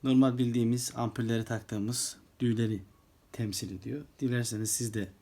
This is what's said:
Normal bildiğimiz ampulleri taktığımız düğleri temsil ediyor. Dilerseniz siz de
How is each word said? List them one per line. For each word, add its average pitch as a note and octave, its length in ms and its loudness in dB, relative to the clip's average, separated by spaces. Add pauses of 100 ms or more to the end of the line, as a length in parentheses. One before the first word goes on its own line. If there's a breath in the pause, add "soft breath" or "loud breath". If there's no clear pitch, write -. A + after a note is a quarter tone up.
Normal C3 360 6
bildiğimiz A#2+ 580 2
ampulleri A2+ 480 0
taktığımız A2 720 -4 (240)
düğleri A2 420 0 (500)
temsil A2 380 -4
ediyor. C3 340 -8 (160)
Dilerseniz A#2 500 0
siz A2+ 240 -2
de G2 280 -4